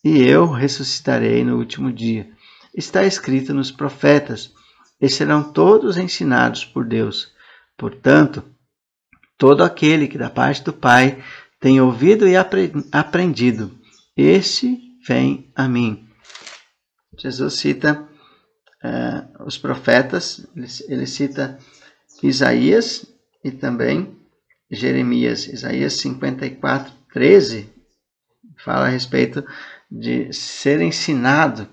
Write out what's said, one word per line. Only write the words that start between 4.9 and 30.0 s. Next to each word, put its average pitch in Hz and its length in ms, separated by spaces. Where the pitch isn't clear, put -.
e 139 80
serão 147 440
todos 196 440
ensinados 127 680
por 131 200
Deus. 113 480
Portanto, - 680
todo 143 260
aquele 156 440
que 147 100
da 120 120
parte 131 320
do 160 100
Pai 127 500
tem 131 200
ouvido 147 480
e 180 80
apre-, 185 360
aprendido, 123 760
este 196 600
vem 131 480
a 135 140
mim." 120 400
Jesus - 380
cita, 147 540
eh, 120 420
os - 140
profetas, 131 840
ele, 123 100
ele 131 180
cita 135 520
Isaías 135 840
e 135 60
também 127 680
Jeremias. 123 760
Isaías 127 460
cinquenta 131 520
e 127 40
quatro, 135 420
treze 123 560
fala 131 300
a - 20
respeito 127 560
de 120 420